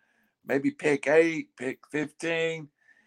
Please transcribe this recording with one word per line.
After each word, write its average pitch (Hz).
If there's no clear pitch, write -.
maybe 139
pick 143
eight, 160
pick 127
fifteen. 160